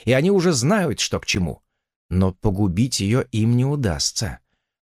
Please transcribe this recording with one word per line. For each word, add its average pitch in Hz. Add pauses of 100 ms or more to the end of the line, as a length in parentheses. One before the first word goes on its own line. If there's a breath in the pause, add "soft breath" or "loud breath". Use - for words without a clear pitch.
и 120
они 156
уже 185
знают, 151
что -
к -
чему. 85 (480)
Но 92
погубить 104
её 107 (100)
им 113
не 127
удастся. 104 (460)